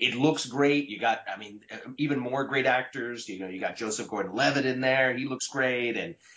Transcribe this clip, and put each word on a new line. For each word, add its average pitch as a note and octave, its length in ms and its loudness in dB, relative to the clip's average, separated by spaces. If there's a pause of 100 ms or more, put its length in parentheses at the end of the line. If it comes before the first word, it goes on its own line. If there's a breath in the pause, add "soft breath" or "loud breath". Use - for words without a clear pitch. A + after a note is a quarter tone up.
it A#2+ 160 2
looks D#3 300 4
great. C#3+ 420 2
You G#2 100 -8
got, A2+ 220 2 (120)
I G2 60 -8
mean, G#2 220 -14 (380)
even C#3+ 200 2
more B2+ 240 -2
great C3 240 2
actors. A#2+ 640 0
You F#2+ 100 -8
know, F#2+ 100 -6
you F#2 120 -8
got F#2+ 160 -4
Joseph A2 320 -4
Gordon-Levitt B2+ 580 0
in B2+ 140 0
there. C3 340 4
He C3 120 -4
looks B2+ 200 -4
great. B2+ 500 0
And, E2+ 200 -6 (200 soft breath)